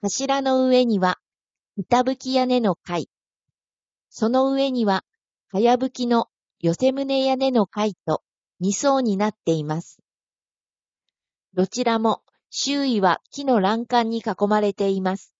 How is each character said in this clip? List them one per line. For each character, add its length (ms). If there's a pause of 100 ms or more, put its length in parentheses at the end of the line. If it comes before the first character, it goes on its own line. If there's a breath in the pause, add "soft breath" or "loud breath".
柱 420
の 240
上 180
に 140
は、 200 (580)
板 280
吹 120
き 180
屋 120
根 140
の 140
階。 340 (1000)
そ 200
の 220
上 200
に 140
は、 200 (460)
か 100
や 160
ぶ 140
き 160
の 200 (320)
寄 160
せ 180
棟 120
屋 320
根 140
の 160
階 280 (120)
と、 160 (380)
二 120
層 280
に 160
な 120
っ 40
て 200
い 100
ま 180
す。 180 (1600)
ど 120
ち 180
ら 140
も、 240 (280)
周 340
囲 160
は 300
木 160
の 140
欄 260
干 240
に 80
囲 280
ま 140
れ 140
て 160
い 100
ま 160
す。 240